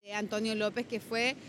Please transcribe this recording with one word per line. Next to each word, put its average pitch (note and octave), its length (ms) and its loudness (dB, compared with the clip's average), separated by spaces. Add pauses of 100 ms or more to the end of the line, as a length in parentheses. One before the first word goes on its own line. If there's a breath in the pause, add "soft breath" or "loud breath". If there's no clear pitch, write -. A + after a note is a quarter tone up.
Eh, G3+ 100 -12
Antonio G#3+ 420 0
López, G#3+ 320 2
que A3+ 120 -2
fue A#3+ 360 2 (120 loud breath)